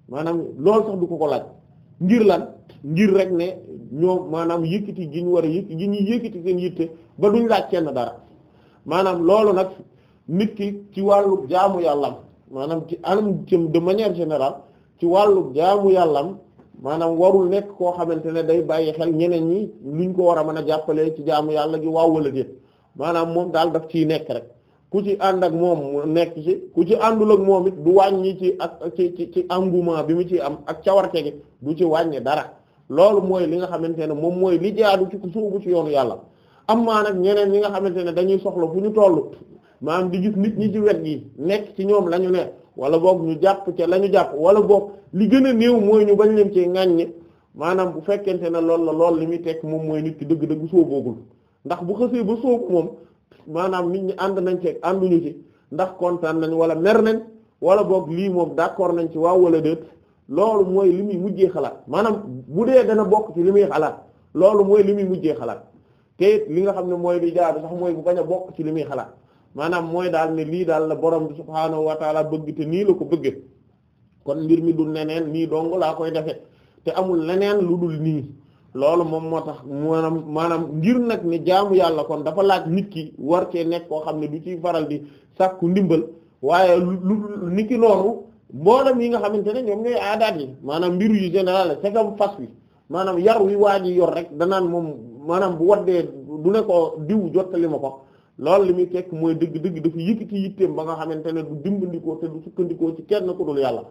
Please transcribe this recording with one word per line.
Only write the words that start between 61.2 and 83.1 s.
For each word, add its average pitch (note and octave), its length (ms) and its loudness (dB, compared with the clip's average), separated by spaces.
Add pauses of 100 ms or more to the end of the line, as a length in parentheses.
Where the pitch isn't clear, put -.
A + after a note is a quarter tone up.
xalaat. C#3 380 -6
Maanaam G3+ 280 2 (320)
bu F3 180 0
dee B3+ 200 8
dana G#3+ 200 4
bokk G#3+ 280 2
ci E3+ 100 0
li F#3+ 80 4
muy G3+ 180 6
xalaat, D3 340 -2 (300)
loolu G3 320 6
mooy G3+ 180 6
li G3+ 100 2
muy G3+ 120 -2
mujjee E3 280 -2
xalaat. A#2 300 -8 (540)
Te F3 80 2 (100)
it G#3 140 -2
li E3 120 -2
nga G3 120 0
xam F3+ 160 -6
ne F3+ 60 -2
mooy F3 240 0
li E3+ 140 0
jaadu E3 280 2
sax D#3+ 180 -10
mooy F3 140 -2
bu D#3 80 -8
bañ F3 180 0
a D#3+ 40 0
bokk F3 320 -6
ci D#3+ 80 -8
li D#3 80 -4
muy D#3+ 120 -4
xalaat. B2+ 300 -8 (420)
Maanaam E3 360 -2
mooy F3+ 180 -2
daal D#3+ 240 0
ne D#3+ 100 -4
lii E3+ 220 -4
daal D#3 220 0
la D#3 80 -2
borom D#3+ 320 0
bi D3 80 -12
subhaanahu D#3 500 -4
wa D#3 100 -2
taala D#3 280 -2
bëgg D3+ 320 -8
te D#3 100 -6
nii F3 200 -2
la F#3+ 80 6
ko D3 120 -6
bëgge. C#3+ 260 -2 (920)
Kon D3+ 200 -6
mbir E3 180 2
mi E3 120 0
du D#3 120 -2
neneen D#3 460 -6
nii D#3+ 160 -4
dong D#3+ 300 -4
laa D#3+ 180 0
koy D#3+ 160 -6
defe, D#3 300 -6 (420)
te E3 80 -6
amul F#3 340 -2
leneen G3+ 360 0
lu F3 160 0
dul E3 220 -4
nii. D#3 260 -2 (480)
Loolu D#3 320 2
moom D#3+ 240 -6
moo D#3+ 120 -4
tax D3+ 240 -12
maanaam, D#3+ 640 -2
maanaam E3 360 -2 (140)
ngir A3+ 220 2
nag A3 240 -2
ne E3+ 220 -2
jaamu G3 300 4
Yàlla E3 280 2
kon D3+ 200 -6
dafa E3 200 -2
laaj F#3 240 2
nit G3 220 -2
ki D#3 280 -12